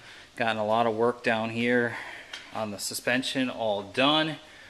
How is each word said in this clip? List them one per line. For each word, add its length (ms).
Gotten 200
a 100
lot 220
of 80
work 260
down 280
here 460
on 160
the 80
suspension 680
all 340
done. 520